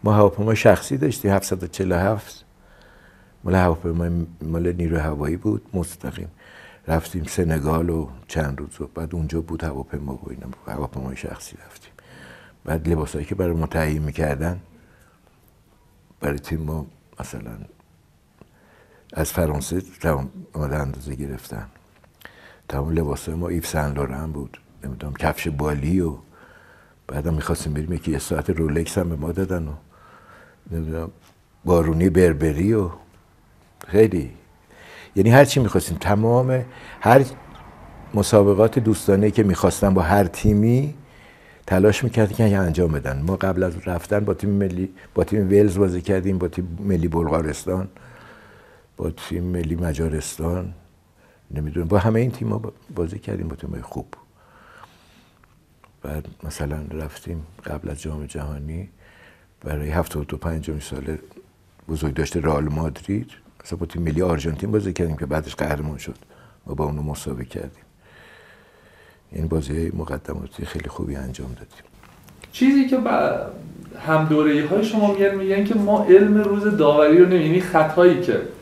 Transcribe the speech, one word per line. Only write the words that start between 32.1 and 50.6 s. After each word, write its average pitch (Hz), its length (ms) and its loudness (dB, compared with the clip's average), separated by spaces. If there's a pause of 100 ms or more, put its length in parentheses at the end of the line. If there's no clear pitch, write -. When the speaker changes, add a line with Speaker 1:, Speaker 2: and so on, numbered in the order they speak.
Speaker 1:
و 98 160 0 (1000)
خیلی، 92 440 4 (840)
یعنی 98 140 6
هر 135 160 10
چی - 140 0
می‌خواستیم، 95 380 0
تمام 123 680 2 (360)
هر 131 240 8 (880)
مسابقات 104 640 6
دوستانه‌ای 104 520 2
که 110 120 4
می‌خواستن 95 500 2
با 92 80 4
هر 98 220 4
تیمی 113 680 2 (760)
تلاش 98 360 4
می‌کردن 107 320 0
که 104 220 4
انجام 85 340 2
بدن. 67 300 -4
ما 92 140 -2
قبل 95 280 0
از 90 240 -4
رفتن 92 320 -2
با 101 140 0
تیم 98 160 -2
ملی، 95 440 -2 (200)
با 90 100 2
تیم 101 260 0
ولز 101 280 6
بازی 90 240 2
کردیم، 95 360 0
با 87 100 -2
تیم 87 320 -6
ملی 92 280 0
بلغارستان، 82 800 -2 (1080)
با 85 120 -4
تیم 87 340 -8
ملی 87 320 -2
مجارستان، 82 1000 -4 (800)